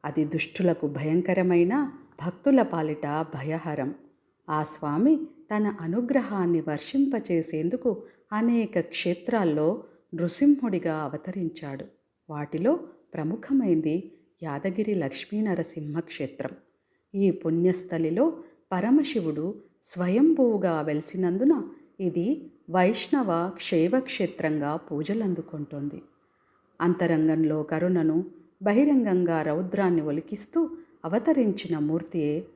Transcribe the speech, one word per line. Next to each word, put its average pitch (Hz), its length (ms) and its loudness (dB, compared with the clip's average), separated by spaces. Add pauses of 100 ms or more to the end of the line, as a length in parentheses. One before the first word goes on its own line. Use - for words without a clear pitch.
అది 147 200 0
దుష్టులకు 165 600 0
భయంకరమైన, 175 1040 2 (340)
భక్తుల 262 360 4
పాలిట 156 440 -2
భయహరం. 151 880 -4 (560)
ఆ 151 140 0
స్వామి 214 640 0 (300)
తన 208 240 0
అనుగ్రహాన్ని 196 800 0
వర్షింపచేసేందుకు 170 1400 -2 (300)
అనేక 226 480 2
క్షేత్రాల్లో 175 1040 0 (300)
నృసింహుడిగా 180 800 2
అవతరించాడు. 151 880 -8 (460)
వాటిలో 156 500 0 (340)
ప్రముఖమైంది 175 960 0 (300)
యాదగిరి 190 520 -2
లక్ష్మీనరసింహ 165 1040 -4
క్షేత్రం. - 500 -8 (640)
ఈ 196 160 4
పుణ్యస్థలిలో 175 1120 0 (300)
పరమశివుడు 190 920 0 (220)
స్వయంభూగా 202 960 2
వెలిసినందున 185 840 0 (380)
ఇది 180 520 -2 (180)
వైష్ణవ 185 920 0
శైవక్షేత్రంగా 165 1160 0
పూజలందుకుంటోంది. 156 1300 -6 (800)
అంతరంగంలో 160 840 4
కరుణను, 165 600 2 (380)
బహిరంగంగా 202 800 4
రౌద్రాన్ని 180 600 2
ఒలికిస్తూ 202 680 -2 (340)
అవతరించిన 208 760 0
మూర్తియే 151 760 -2